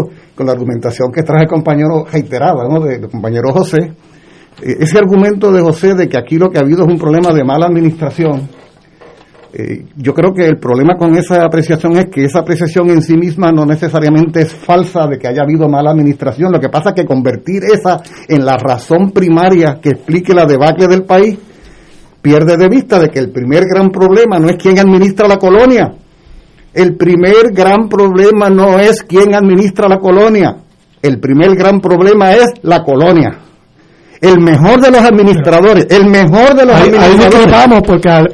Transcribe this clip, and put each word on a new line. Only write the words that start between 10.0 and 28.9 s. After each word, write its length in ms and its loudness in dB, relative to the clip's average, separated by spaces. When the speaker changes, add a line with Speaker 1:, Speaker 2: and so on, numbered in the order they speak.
Speaker 1:
creo 180 0
que 140 -2
el 120 0
problema 380 -2
con 200 0
esa 280 0
apreciación 540 -2
es 80 -2
que 180 -4
esa 160 -4
apreciación 480 -2
en 140 2
sí 140 -2
misma 360 -2
no 140 0
necesariamente 720 -2
es 140 -4
falsa 520 -2
de 120 -6
que 100 -8
haya 140 -4
habido 260 -2
mala 220 -2
administración. 600 -2
Lo 80 0
que 120 -6
pasa 200 -4
es 40 -4
que 100 -2
convertir 560 -4
esa 260 -2
en 180 -2
la 120 -2
razón 540 -2
primaria 720 0
que 80 -2
explique 420 -4
la 140 2
debacle 400 0
del 180 0
país, 340 0
pierde 340 2
de 120 2
vista 300 0
de 120 0
que 80 -8
el 120 -4
primer 360 -2
gran 240 0
problema 480 0
no 100 0
es 80 -2
quién 220 0
administra 500 2
la 80 2
colonia. 560 2
El 220 0
primer 580 2
gran 340 0
problema 640 0
no 280 2
es 240 0